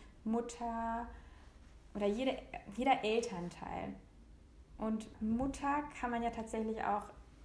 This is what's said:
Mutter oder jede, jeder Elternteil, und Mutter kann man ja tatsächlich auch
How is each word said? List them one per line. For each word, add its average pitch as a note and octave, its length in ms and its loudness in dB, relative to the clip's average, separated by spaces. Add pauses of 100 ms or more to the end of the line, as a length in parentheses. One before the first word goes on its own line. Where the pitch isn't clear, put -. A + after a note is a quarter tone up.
(240)
Mutter A#3 840 0 (880)
oder G#3 100 2
jede, B3 320 4 (400)
jeder C4 260 6
Elternteil, G3 920 0 (840)
und A3 320 -2 (120)
Mutter C#4 600 2 (160)
kann B3 100 0
man A#3 140 2
ja A#3 60 4
tatsächlich A3 520 -2
auch G3+ 220 4 (420)